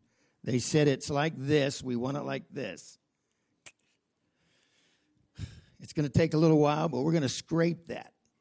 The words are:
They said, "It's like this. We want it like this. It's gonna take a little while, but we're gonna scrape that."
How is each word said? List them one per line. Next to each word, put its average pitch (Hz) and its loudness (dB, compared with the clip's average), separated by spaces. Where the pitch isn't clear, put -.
They - 0
said, 147 2
"It's 131 0
like 151 -2
this. 139 0
We 127 -4
want 127 -4
it 143 -8
like 135 -8
this. 101 -12
It's - -20
gonna 147 -2
take 165 4
a 156 2
little 160 6
while, 151 2
but 127 -4
we're 156 0
gonna 156 2
scrape 165 -2
that." - -12